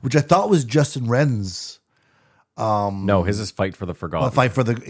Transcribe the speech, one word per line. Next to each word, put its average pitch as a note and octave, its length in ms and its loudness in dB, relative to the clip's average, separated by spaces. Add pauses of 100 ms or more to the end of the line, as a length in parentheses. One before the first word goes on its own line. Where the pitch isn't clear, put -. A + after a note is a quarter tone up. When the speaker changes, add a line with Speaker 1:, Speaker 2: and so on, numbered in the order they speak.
Speaker 1:
which B2+ 160 -4
I D3 40 4
thought F#3 280 2
was E3 160 4
Justin C3 440 0
Wren's. A#2 720 -2 (760)
Um, G2+ 480 -2
Speaker 2:
No, G2 180 4
his G2+ 160 0
is G#2+ 120 -6
Fight F#2+ 260 -4
for - 80 -10
the F2 100 -6
Forgotten. E2 300 -4
Speaker 1:
Well, - 60 0
Fight B2 220 2
for C3 120 0
the, A2+ 260 -2